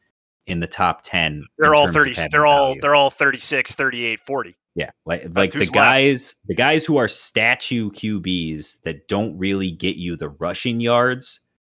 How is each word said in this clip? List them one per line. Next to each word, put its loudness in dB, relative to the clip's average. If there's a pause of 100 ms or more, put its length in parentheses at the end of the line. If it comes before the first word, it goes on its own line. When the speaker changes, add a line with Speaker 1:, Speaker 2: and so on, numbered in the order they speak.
(460)
Speaker 1:
in -6
the -4
top -2
ten -2 (140)
Speaker 2:
They're 4
Speaker 1:
in 8
Speaker 2:
all 6
Speaker 1:
terms 0
of 4
Speaker 2:
thirty, -4
Speaker 1:
having 0
Speaker 2:
they're 4
all, 6
Speaker 1:
value. -4
Speaker 2:
they're 4
all 6
thirty-six, 0
thirty-eight, -4
forty. -8 (200)
Speaker 1:
Yeah, -6 (140)
like, -6
Speaker 2:
That's -10
Speaker 1:
like, 2
the -6
Speaker 2:
who's 0
left. -6
Speaker 1:
guys, 2 (100)
the -4
guys 2
who 2
are 2
statue -2
Q -6
Bs -4
that -10
don't -2
really -2
get -4
you -8
the -8
rushing -6
yards, 0 (220)